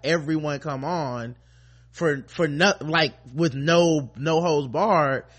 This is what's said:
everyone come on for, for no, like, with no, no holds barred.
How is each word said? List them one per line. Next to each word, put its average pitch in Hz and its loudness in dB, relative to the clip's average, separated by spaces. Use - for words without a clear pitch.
everyone 151 -2
come 139 -8
on 123 -6
for, 147 -2
for 170 0
no, 165 2
like, 156 0
with 151 2
no, 156 2
no 156 0
holds 151 0
barred. 151 2